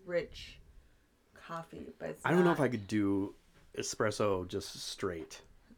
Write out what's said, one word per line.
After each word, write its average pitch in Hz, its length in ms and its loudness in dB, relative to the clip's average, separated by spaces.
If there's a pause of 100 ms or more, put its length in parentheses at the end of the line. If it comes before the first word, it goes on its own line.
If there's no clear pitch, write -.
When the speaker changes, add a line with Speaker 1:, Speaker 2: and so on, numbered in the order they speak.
Speaker 1:
rich - 540 -6 (720)
coffee, - 640 -14
but 160 120 -6
it's - 140 -8
Speaker 2:
I 131 60 4
don't 175 140 8
know 170 80 8
if - 60 0
Speaker 1:
not 143 60 4
Speaker 2:
I 117 40 6
could 110 180 -2
do 101 480 2 (420)
espresso 104 720 0
just 95 280 -6
straight. - 640 -6 (360)